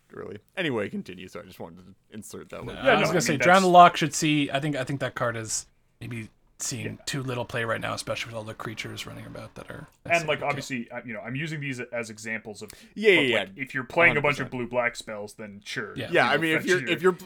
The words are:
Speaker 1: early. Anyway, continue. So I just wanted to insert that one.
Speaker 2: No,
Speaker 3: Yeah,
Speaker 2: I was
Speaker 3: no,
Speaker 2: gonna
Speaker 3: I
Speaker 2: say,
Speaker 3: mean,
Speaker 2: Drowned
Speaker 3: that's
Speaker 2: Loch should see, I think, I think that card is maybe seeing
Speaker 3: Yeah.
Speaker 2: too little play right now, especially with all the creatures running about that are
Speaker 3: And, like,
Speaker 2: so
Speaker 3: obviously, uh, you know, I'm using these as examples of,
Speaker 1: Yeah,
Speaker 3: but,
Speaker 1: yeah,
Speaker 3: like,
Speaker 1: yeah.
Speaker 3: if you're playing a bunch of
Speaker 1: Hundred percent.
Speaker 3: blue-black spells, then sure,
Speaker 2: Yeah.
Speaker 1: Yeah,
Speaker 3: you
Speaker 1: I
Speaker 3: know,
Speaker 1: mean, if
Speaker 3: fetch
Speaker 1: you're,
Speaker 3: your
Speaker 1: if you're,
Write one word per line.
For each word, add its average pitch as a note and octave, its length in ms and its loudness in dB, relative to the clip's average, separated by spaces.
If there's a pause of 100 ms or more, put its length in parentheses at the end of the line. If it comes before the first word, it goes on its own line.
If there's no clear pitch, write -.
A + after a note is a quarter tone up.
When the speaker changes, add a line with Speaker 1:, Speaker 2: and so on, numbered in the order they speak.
(140)
Speaker 1:
early. G2 240 -12 (180)
Anyway, B2+ 320 -2
continue. F#2 400 -10
So - 120 -14
I - 20 -12
just F#2 180 -18
wanted F2+ 240 -14
to F#2+ 100 -20 (180)
insert G2 380 -16
that F2 140 -12
one. - 120 -10
Speaker 2:
No, - 60 -12
Speaker 3:
Yeah, - 80 0
Speaker 2:
I - 40 8
was G#3 60 4
Speaker 3:
no, F#3 80 4
Speaker 2:
gonna E3+ 80 2
Speaker 3:
I E3 40 2
Speaker 2:
say, E3 140 2
Speaker 3:
mean, C3+ 60 0
Speaker 2:
Drowned F#3 240 8
Speaker 3:
that's F3+ 80 6
Speaker 2:
Loch F3 240 12
should D3+ 180 0
see, D3+ 360 2
I C3+ 100 0
think, D3 160 -2
I C3 80 -2
think C3+ 160 -4
that B2+ 140 -4
card A#2 220 -2
is A2 300 -6 (340)
maybe A#2 300 -10 (300)
seeing A2+ 260 -6
Speaker 3:
Yeah. G#2+ 180 -10
Speaker 2:
too C#3 180 -4
little B2 220 -4
play A#2 200 -4
right A2 160 -2
now, A2 120 -4
especially A2 380 -6
with A#2 60 -10
all A2 80 -8
the A2 100 -10
creatures A2 520 -10
running A#2 200 -14
about A2 300 -14
that - 140 -14
are - 180 -14 (180)
Speaker 3:
And, E3 200 0
like, D3 120 0
Speaker 2:
so - 80 -6
Speaker 3:
obviously, C3+ 440 -6
uh, A#2+ 140 -12
you A#2+ 80 -12
know, G#2 80 -10
I'm A#2 140 -8
using D#3 260 -6
these C3+ 200 -8
as A#2+ 280 -8
examples A2 540 -10
of, G2+ 80 -14 (240)
Speaker 1:
Yeah, G3+ 220 6
Speaker 3:
but, D#3 100 6
Speaker 1:
yeah, A2+ 140 4
Speaker 3:
like, F#2+ 160 -4
Speaker 1:
yeah. C3+ 60 -10
Speaker 3:
if - 120 -10
you're C3 100 -4
playing E3+ 320 6
a C#3+ 60 2
bunch C#3+ 140 2
of C3+ 100 -4
Speaker 1:
Hundred B2 60 -12
percent. B2 180 -6
Speaker 3:
blue-black A#2+ 260 0
spells, G#2 380 -12
then G#2 300 -14
sure, G#2 320 -8
Speaker 2:
Yeah. A#2 140 -6
Speaker 1:
Yeah, D#3+ 160 6
Speaker 3:
you B2 40 4
Speaker 1:
I C#3+ 60 4
Speaker 3:
know, D#3 60 2
Speaker 1:
mean, D#3+ 100 2
if D#3+ 100 2
Speaker 3:
fetch - 80 -2
Speaker 1:
you're, F3+ 100 4
Speaker 3:
your B2 100 -4
Speaker 1:
if D#3 120 -2
you're, F#3 240 2